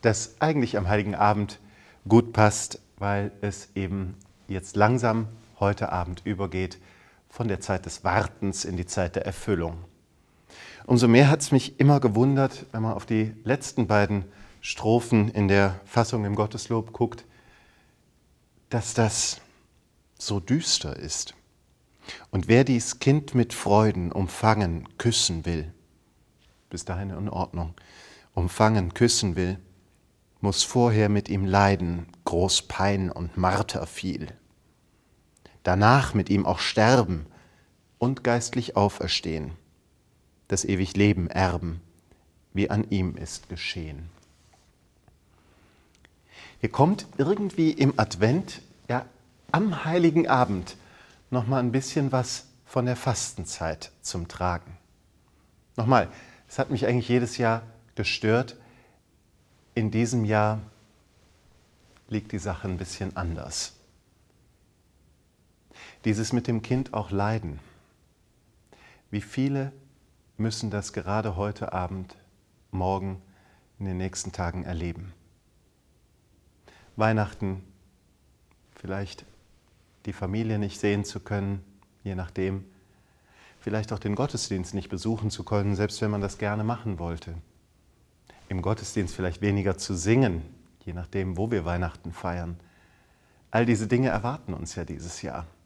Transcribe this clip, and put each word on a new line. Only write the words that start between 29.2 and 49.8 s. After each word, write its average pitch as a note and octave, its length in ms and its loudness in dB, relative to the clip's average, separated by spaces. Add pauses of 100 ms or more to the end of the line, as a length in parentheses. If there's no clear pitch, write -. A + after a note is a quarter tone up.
will, F#2 240 0 (840)
muss G2+ 220 0
vorher A2 460 4
mit G2+ 200 2
ihm F#2+ 160 0
leiden, F#2+ 640 4 (180)
groß F2+ 440 0
Pein F#2+ 420 0
und E2+ 260 -8
Marter F#2 520 0
viel. - 400 -8 (1400)
Danach A2 500 6
mit G2+ 160 2
ihm G2 160 4
auch F#2 140 0
sterben G#2+ 680 4 (720)
und B2+ 240 -2
geistlich A#2+ 540 0
auferstehen, E2 720 0 (960)
das - 180 -2
ewig F#2+ 300 0
Leben G2 340 4
erben, F2 520 -2 (720)
wie G2 180 0
an G#2+ 180 0
ihm F#2+ 280 -2
ist - 320 -14
geschehen." D#2+ 600 -10 (2500)
Hier A2+ 100 -2
kommt F3 380 4 (100)
irgendwie E3+ 540 2
im C#3 260 2
Advent, A2 640 0 (240)
ja, B2 200 -4 (440)
am F#3 340 0